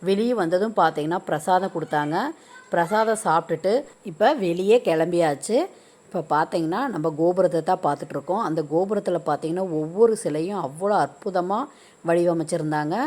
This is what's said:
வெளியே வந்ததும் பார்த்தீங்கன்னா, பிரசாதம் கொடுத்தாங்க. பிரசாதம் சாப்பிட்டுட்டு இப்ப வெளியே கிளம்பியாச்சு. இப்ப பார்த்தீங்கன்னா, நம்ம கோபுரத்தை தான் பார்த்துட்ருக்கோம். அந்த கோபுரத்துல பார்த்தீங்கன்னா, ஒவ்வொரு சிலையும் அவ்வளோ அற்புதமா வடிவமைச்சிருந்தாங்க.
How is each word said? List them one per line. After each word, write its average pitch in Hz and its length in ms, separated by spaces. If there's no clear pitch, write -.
வெளியே 202 320
வந்ததும் 196 420
பார்த்தீங்கன்னா, 160 420
பிரசாதம் 185 580
கொடுத்தாங்க. 156 420
பிரசாதம் 214 540
சாப்பிட்டுட்டு 170 500
இப்ப 214 300
வெளியே 190 520
கிளம்பியாச்சு. 165 720
இப்ப 170 260
பார்த்தீங்கன்னா, 165 580
நம்ம 160 300
கோபுரத்தை 170 460
தான் 185 200
பார்த்துட்ருக்கோம். 147 600
அந்த 160 180
கோபுரத்துல 180 640
பார்த்தீங்கன்னா, 160 460
ஒவ்வொரு 175 440
சிலையும் 170 480
அவ்வளோ 175 360
அற்புதமா 180 600
வடிவமைச்சிருந்தாங்க. 165 880